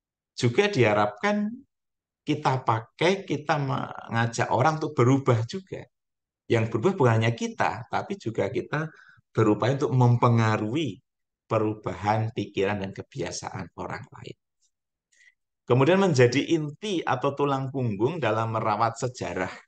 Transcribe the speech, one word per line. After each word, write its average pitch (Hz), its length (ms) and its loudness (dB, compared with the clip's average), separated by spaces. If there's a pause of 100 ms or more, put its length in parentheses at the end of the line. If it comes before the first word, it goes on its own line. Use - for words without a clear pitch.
(340)
juga 127 320 2
diharapkan 208 880 2 (720)
kita 147 400 0
pakai, 160 560 0
kita 151 400 -2
mengajak 117 880 -2
orang 151 320 2
untuk 151 160 -4
berubah 123 480 4
juga. 101 400 -12 (640)
Yang 113 240 2
berubah 175 240 0
bukan 123 240 4
hanya 120 160 0
kita, 117 480 -4
tapi 139 320 -6
juga 104 320 -4
kita 151 400 -6 (400)
berupaya 113 480 2
untuk 127 160 0
mempengaruhi 117 1040 4 (460)
perubahan 107 920 -2
pikiran 101 480 -4
dan 95 140 -10
kebiasaan - 800 -10
orang - 320 -10
lain. - 280 -18 (1300)
Kemudian 135 320 4
menjadi 131 400 4 (160)
inti 156 480 -6
atau 135 320 -4
tulang 135 340 -2
punggung 123 480 -2
dalam 113 380 -2
merawat 110 420 -2
sejarah, 92 540 -6 (160)